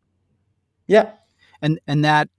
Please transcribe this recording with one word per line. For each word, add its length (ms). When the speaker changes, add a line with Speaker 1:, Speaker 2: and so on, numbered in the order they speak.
Speaker 1:
Yeah. 240
Speaker 2:
And, 280
and 160
that, 240